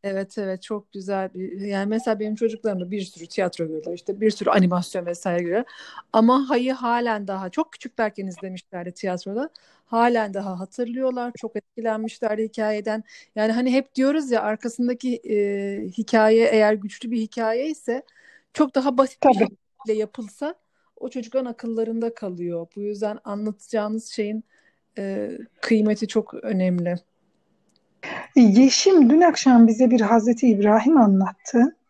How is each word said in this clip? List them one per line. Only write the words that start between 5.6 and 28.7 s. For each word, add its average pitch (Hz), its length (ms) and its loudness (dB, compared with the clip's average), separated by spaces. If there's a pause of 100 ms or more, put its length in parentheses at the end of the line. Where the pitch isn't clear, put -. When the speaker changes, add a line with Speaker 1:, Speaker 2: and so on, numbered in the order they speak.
Speaker 1:
Ama 254 360 4
Hay'ı 254 240 0
halen 233 540 -4
daha 190 220 -8
çok 320 220 -4
küçüklerken 214 540 -6
izlemişlerdi 180 680 -12
tiyatroda. 196 580 -8 (360)
Halen 233 480 0
daha 190 260 -8
hatırlıyorlar, 247 760 -6
çok 226 180 -12
etkilenmişlerdi 220 880 -6
hikayeden. 214 600 -4 (320)
Yani 214 160 0
hani 247 220 0
hep 269 220 -2
diyoruz 269 360 0
ya, 220 100 2
arkasındaki, 240 760 -4
e, - 200 -6 (520)
hikaye 220 580 4
eğer 214 280 4
güçlü 214 380 -8
bir 240 60 -2
hikaye 226 500 -4
ise 269 360 -6 (500)
çok 285 220 0
daha 262 220 2
basit 262 260 0
bir 262 100 8
Speaker 2:
Tabii. 202 40 2
Speaker 1:
şekilde 214 600 -4
yapılsa 220 560 -8 (440)
o 254 100 -10
çocukların 247 420 -6
akıllarında 226 600 -6
kalıyor. 175 640 -8
Bu 202 60 -10
yüzden 208 420 -6
anlatacağınız 214 840 -6
şeyin, 214 360 -6 (540)
e, 196 340 -8 (300)
kıymeti 214 460 0
çok - 260 -4
önemli. 180 640 -2 (1400)
Speaker 2:
Yeşim 262 720 8